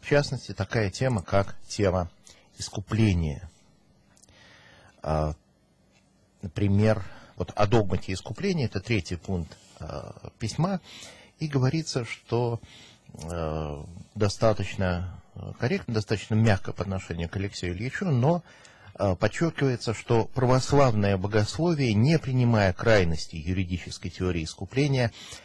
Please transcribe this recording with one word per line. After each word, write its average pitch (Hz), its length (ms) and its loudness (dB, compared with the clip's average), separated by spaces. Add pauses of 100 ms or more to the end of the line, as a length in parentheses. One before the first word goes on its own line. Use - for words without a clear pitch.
в - 40 -20
частности, 143 480 0
такая 101 380 0
тема, 127 320 0
как - 320 2 (100)
тема 90 460 0 (460)
искупления. 95 920 0 (1500)
Э, 78 320 0 (1080)
например, 101 640 2 (320)
вот - 180 -6
о 104 120 4
догмате 101 440 2
искупления, 156 540 -4
это 98 160 -4
третий 101 340 -2
пункт, 85 420 -6 (220)
э, - 320 -10 (280)
письма, 170 420 -2 (580)
и 156 80 -4
говорится, 139 560 0
что, 117 560 -2 (540)
э, 78 680 -6 (300)
достаточно, 98 1080 0 (140)
э, 95 220 -12
корректно, 117 360 -4
достаточно 107 420 -2
мягко 107 380 4
по - 100 -6
отношению 90 460 -4
к - 80 -8
Алексею 95 380 -6
Ильичу, 127 320 -6
но, 151 360 2 (560)
э, 95 160 2
подчёркивается, 135 800 0
что 113 320 2
православное 123 880 4
богословие, 110 800 0
не 135 260 4
принимая 120 540 4
крайности 87 640 2
юридической 90 720 -4
теории 87 340 -2
искупления, 127 680 -2 (320)